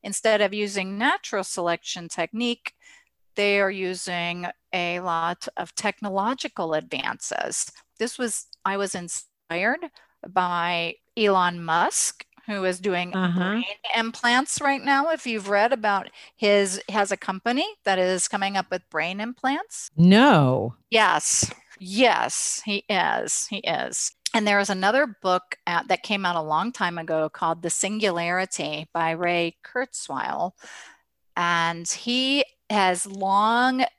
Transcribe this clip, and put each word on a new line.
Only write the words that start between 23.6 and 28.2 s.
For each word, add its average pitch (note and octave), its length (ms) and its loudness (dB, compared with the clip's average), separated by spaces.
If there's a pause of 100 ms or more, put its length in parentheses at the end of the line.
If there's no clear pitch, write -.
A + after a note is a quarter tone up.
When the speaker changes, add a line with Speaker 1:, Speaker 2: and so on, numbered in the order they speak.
Speaker 1:
And G#3+ 120 4
there G3+ 120 4
is G3+ 120 0
another G#3 360 2 (160)
book F#3 340 0 (120)
out E3+ 180 0
that F3+ 160 0
came G3 240 -2
out F3 80 0
a E3 80 -2
long D#3+ 300 0
time F3 260 -2
ago D#3+ 300 0
called E3 340 -2
The F3 80 -4
Singularity F3+ 1200 -2